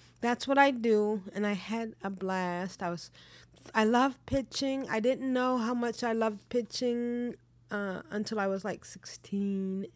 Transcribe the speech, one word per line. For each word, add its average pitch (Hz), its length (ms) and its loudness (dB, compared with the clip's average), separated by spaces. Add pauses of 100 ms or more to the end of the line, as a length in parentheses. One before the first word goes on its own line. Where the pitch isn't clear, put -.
(200)
that's 240 260 -2
what 269 120 4
I 277 120 8
do, 214 520 2 (120)
and 208 120 0
I 208 80 0
had 220 480 -6
a 196 80 -4
blast. 185 720 -4
I 175 80 -2
was, 170 200 -8 (640)
I 214 100 6
love 247 420 4
pitching. 269 640 -2
I 220 100 2
didn't 254 320 2
know 254 240 2
how 233 160 0
much 240 320 -2
I 226 80 2
loved 220 380 0
pitching, 240 840 0 (340)
uh, 202 400 -4
until 214 280 -2
I 202 80 2
was, 196 180 -2
like, 202 200 -4
sixteen, 196 1120 -4